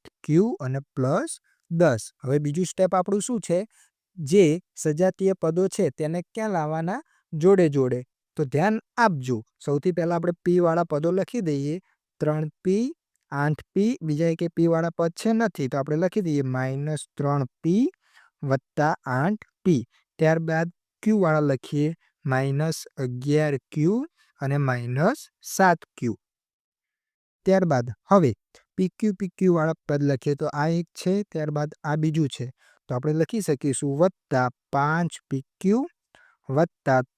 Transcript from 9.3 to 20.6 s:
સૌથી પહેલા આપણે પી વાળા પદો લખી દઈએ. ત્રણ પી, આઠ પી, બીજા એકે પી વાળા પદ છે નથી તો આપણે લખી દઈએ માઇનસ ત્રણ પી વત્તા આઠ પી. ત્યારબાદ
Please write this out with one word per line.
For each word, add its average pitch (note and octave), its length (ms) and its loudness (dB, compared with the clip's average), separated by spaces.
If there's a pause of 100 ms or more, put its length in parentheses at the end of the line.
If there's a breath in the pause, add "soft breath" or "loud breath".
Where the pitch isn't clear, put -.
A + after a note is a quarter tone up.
સૌથી D3 280 0
પહેલા E3+ 220 -2
આપણે E3+ 180 -2 (120)
પી F3+ 140 4
વાળા E3+ 260 2
પદો D#3 280 -2
લખી F#3+ 280 -2
દઈએ. D3+ 400 -4 (400)
ત્રણ D#3 300 -2 (140)
પી, G3 200 0 (460)
આઠ C#3+ 320 -2 (120)
પી, A3 280 2
બીજા D#3 240 0
એકે E3 220 -2
પી E3+ 180 0
વાળા E3 320 2
પદ E3+ 220 0
છે A3 120 0
નથી A3 360 -2
તો C#3 100 -4
આપણે C#3+ 180 -2
લખી F#3 240 0
દઈએ D#3 220 0
માઇનસ C3+ 580 -4 (160)
ત્રણ C#3+ 280 0 (180)
પી G#3 260 2 (540 soft breath)
વત્તા D3 520 -2 (120)
આઠ C#3+ 380 -2 (200)
પી. D3+ 180 4 (360)
ત્યારબાદ D#3+ 520 0 (320)